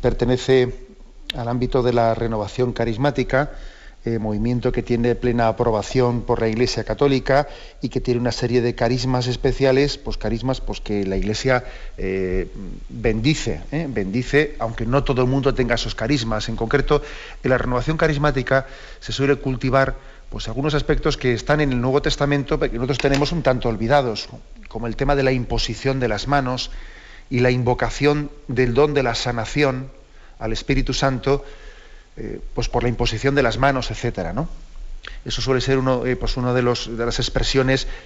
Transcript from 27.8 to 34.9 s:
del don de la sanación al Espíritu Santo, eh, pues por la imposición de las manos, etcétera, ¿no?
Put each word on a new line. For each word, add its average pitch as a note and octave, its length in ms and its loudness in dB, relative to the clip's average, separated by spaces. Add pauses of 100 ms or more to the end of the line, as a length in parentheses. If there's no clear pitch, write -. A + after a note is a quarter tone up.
del B2 260 2
don C#3+ 220 4
de C#3 80 2
la A#2+ 120 0
sanación B2+ 760 -2 (480)
al A2 140 -4
Espíritu C3 420 0
Santo, C3+ 500 0 (720)
eh, G#2+ 240 -10 (140)
pues A#2+ 140 -2
por A#2+ 160 -2
la B2 40 2
imposición A#2+ 460 0
de C#3 80 4
las A2+ 160 2
manos, C3+ 320 2
etcétera, G2+ 420 -4
¿no? C#3+ 160 -4 (760)